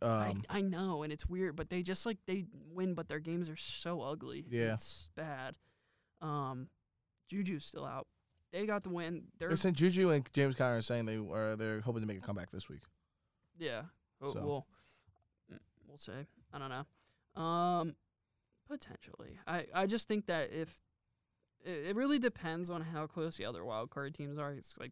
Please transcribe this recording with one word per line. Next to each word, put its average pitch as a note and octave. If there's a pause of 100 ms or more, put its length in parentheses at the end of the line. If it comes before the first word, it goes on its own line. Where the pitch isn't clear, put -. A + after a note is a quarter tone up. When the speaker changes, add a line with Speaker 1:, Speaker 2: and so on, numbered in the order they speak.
Speaker 1:
I, A2
Speaker 2:
um, G2
Speaker 1:
I G3+
know, F#3
and D3+
it's D3+
weird, F3+
but D#3
they F3+
just, F#3
like, A3+ (100)
they F#3 (260)
win, F#3
but E3
their D3+
games E3
are D#3+
so -
ugly. C#3
Speaker 2:
Yeah. A#2
Speaker 1:
It's -
bad. C#3+ (680)
Um, C#3 (600)
Juju's F3+
still C#3
out. C3+ (440)
They F#3+
got G#3
the G3
win. E3+ (160)
They're E3
Speaker 2:
They're E3
saying F3+
Juju F3+
and C#3+
James C#3
Conner B2
are A2+
saying A#2
they A2
are, G#2+
they're A2
hoping A#2
to G#2+
make G2+
a F#2+
comeback F#2
this -
week. C#2+ (760)
Speaker 1:
Yeah. C3 (380)
Oh, C#3
Speaker 2:
So. -
Speaker 1:
well, C#3+ (840)
mm, - (300)
we'll C#3+
see. - (420)
I C#3+
don't C3+
know. -
Um, E3+ (720)
potentially. -
I, E3+
I F#3+
just A3
think G#3
that D#3+
if, D#3+ (840)
it, E3
it G3+
really C#4
depends F3
on E3+
how D#3+
close E3
the F#2+
other G2+
wild A2+
card C#3
teams D3
are. C#3+
It's -
like, -